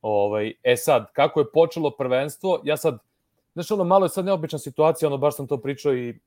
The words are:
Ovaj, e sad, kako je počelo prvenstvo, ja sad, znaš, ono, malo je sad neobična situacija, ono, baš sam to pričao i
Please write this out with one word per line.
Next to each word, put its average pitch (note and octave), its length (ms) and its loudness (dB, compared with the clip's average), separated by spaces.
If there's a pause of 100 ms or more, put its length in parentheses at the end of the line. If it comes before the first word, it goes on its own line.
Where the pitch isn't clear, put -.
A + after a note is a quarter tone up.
Ovaj, G#2+ 500 0 (100)
e B2 140 4
sad, A#2+ 360 0
kako D3 280 0
je D3 120 -2
počelo E3 380 2
prvenstvo, C#3 720 -2
ja D3 120 0
sad, C#3 220 -2 (540)
znaš, E3+ 180 -8
ono, G3+ 140 0
malo F#3+ 200 6
je E3 60 0
sad F#3+ 140 -4
neobična D#3+ 340 -4
situacija, D#3 480 0
ono, C#3 120 0
baš D3 180 0
sam C3+ 100 -8
to C3+ 140 -4
pričao C#3 340 -2
i A#2+ 320 -6